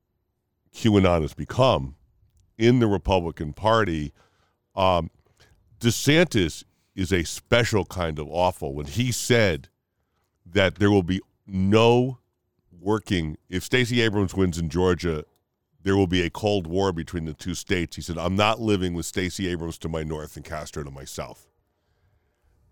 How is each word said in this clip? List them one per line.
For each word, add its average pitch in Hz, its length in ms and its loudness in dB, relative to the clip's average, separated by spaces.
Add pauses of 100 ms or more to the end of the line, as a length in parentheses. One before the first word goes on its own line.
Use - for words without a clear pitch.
(760)
QAnon 95 480 4
has 78 120 -6
become 76 600 -2 (640)
in 120 200 4
the 117 80 4
Republican 87 680 -2
Party. 92 580 0 (640)
Um, 90 360 0 (680)
DeSantis 120 840 2 (300)
is 95 180 -2
a 87 120 0
special 113 600 0
kind 82 320 -6
of 76 120 -10
awful. 82 440 -2
When 73 120 -8
he 110 260 -4
said 98 560 0 (760)
that 90 320 2
there 104 140 4
will 101 120 6
be 92 180 -2 (260)
no 113 720 4 (600)
working, 90 560 -2 (120)
if 90 160 -6
Stacey 123 360 0
Abrams 101 340 0
wins 92 240 0
in 82 100 -4
Georgia, 85 560 0 (580)
there 98 140 2
will 98 100 4
be 90 160 0
a 85 80 -2
Cold 104 360 -2
War 95 260 0
between 82 340 -8
the 76 80 -8
two 87 200 -8
states. 87 420 -4
He 78 60 -10
said, 80 160 -8
"I'm 90 180 -2
not 107 240 2
living 95 340 0
with 82 120 -6
Stacey 92 420 -4
Abrams 82 300 -6
to - 100 -10
my 82 140 -6
north 78 340 -8
and 76 80 -16
Castro 78 380 -10
to 71 80 -12
my 67 140 -16
south." - 420 -14 (1300)